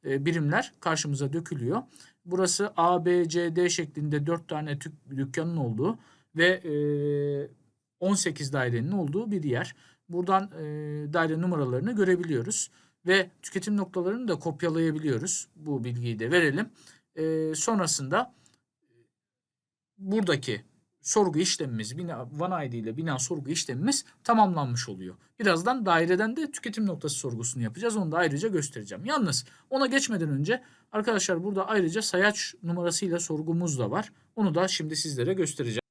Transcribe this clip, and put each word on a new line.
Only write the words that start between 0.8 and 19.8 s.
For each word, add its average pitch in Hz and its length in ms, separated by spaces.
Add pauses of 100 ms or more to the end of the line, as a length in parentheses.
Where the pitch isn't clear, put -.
karşımıza 143 520
dökülüyor. 170 500 (420)
Burası 185 520
A, 175 280
B, 175 240
C, 165 280
D 180 120
şeklinde 151 580
dört 165 220
tane 151 300
tük-, 147 380
dükkanın 160 400
olduğu 135 420 (380)
ve, 170 100
e, 180 260 (1300)
on 190 140
sekiz 147 380
dairenin 123 400
olduğu 196 380
bir 190 120
yer. 139 340 (320)
Buradan, 190 440
e, 160 100 (500)
daire 160 280
numaralarını 165 560
görebiliyoruz 175 760 (360)
ve 185 240 (120)
tüketim 202 340
noktalarını 196 520
da 160 100
kopyalayabiliyoruz. 160 1160
Bu 147 280
bilgiyi 120 340
de 113 120
verelim. 175 380 (480)
E, 160 380
sonrasında 180 800 (1600)